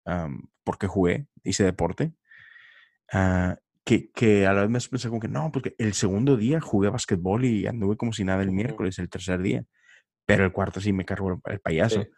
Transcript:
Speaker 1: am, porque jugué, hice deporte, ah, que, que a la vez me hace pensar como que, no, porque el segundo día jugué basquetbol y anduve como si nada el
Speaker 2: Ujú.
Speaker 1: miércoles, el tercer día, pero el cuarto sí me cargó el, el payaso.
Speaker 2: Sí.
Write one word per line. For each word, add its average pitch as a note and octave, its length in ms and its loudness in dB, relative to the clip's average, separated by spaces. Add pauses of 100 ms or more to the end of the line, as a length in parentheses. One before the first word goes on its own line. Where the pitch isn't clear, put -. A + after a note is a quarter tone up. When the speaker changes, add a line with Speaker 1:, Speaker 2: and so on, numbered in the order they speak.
Speaker 1:
am, E2 440 -6 (140)
porque G2+ 240 -4
jugué, F#2 400 0 (160)
hice - 200 0
deporte, F#2 500 0 (1000)
ah, F#2 460 2 (260)
que, - 280 2
que G#2 340 4
a G2 80 4
la G2 80 2
vez G#2 80 0
me A#2+ 80 0
hace A#2+ 120 -6
pensar A#2+ 200 -6
como A2+ 120 -6
que, A2 80 -6
no, D3 220 -4
porque - 260 -6
el G#2+ 160 0
segundo A2 440 2
día B2+ 220 0
jugué G2+ 300 2
basquetbol G2+ 560 0
y G#2 220 0
anduve G#2+ 300 -2
como A#2 160 -4
si G#2 100 -4
nada F#2+ 200 0
el G2 60 0
Speaker 2:
Ujú. F#2 80 0
Speaker 1:
miércoles, G2+ 420 -4
el F2+ 100 -6
tercer F#2 320 -4
día, A2+ 240 -2 (600)
pero G2 200 4
el F2+ 60 2
cuarto F#2+ 300 -4
sí G#2 120 0
me F#2 120 -2
cargó F#2+ 260 -4
el, F2 140 -6
el - 160 -6
payaso. G2 400 2
Speaker 2:
Sí. G#2 60 -6 (100)